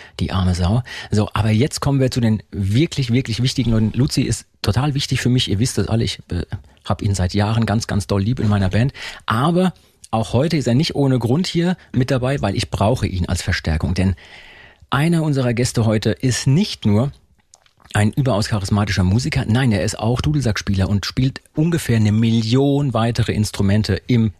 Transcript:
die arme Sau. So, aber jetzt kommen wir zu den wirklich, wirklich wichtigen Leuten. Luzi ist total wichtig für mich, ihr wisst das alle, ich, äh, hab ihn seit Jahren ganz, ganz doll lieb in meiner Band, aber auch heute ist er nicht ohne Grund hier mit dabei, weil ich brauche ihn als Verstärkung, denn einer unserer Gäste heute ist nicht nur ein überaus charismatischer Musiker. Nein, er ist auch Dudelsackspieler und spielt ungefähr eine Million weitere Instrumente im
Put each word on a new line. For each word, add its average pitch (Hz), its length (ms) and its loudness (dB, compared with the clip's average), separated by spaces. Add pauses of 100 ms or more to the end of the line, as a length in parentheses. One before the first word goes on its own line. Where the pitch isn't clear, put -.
(200)
die - 120 -4
arme 92 220 2
Sau. 90 280 0 (280)
So, 104 240 0
aber 107 160 2
jetzt 110 300 0
kommen 139 200 0
wir 131 100 2
zu 131 100 -4
den 110 300 2
wirklich, 117 640 0
wirklich 113 300 -2
wichtigen 123 300 0
Leuten. 110 220 2
Luzi 131 280 0
ist 120 240 -4 (160)
total 131 320 0
wichtig - 260 -4
für - 80 0
mich, 127 220 0
ihr 95 80 0
wisst 123 180 -2
das 101 120 0
alle, 113 160 0
ich, - 160 -6 (100)
äh, 85 120 -4 (420)
hab - 180 -4
ihn 101 120 0
seit 90 200 -2
Jahren 107 320 0
ganz, 104 200 0
ganz 104 200 -2
doll 101 160 0
lieb 110 180 -2
in 110 80 0
meiner 98 220 2
Band, 113 240 0 (320)
aber 170 480 0 (360)
auch 113 220 -2
heute 160 240 2
ist 135 120 0
er 117 60 2
nicht 156 200 0
ohne 135 240 2
Grund 123 280 0
hier 170 300 0 (160)
mit 127 180 0
dabei, 131 300 0
weil 101 160 -2
ich - 140 -4
brauche 107 360 0
ihn 92 200 -2
als - 160 -4
Verstärkung, 87 500 -2
denn 92 220 0 (760)
einer 160 360 2
unserer 135 280 0
Gäste 117 320 0
heute 110 260 2
ist - 360 -2
nicht 151 400 0
nur 113 260 2 (840)
ein 107 180 2
überaus 117 360 0
charismatischer 101 560 0
Musiker. 123 420 0
Nein, 120 260 2
er 95 100 0
ist 107 160 -4
auch 117 220 -2
Dudelsackspieler 110 680 0
und 98 200 0
spielt 131 340 -2 (140)
ungefähr 160 420 0
eine 107 160 4
Million 117 800 2
weitere 113 400 0
Instrumente 101 760 0
im 113 340 2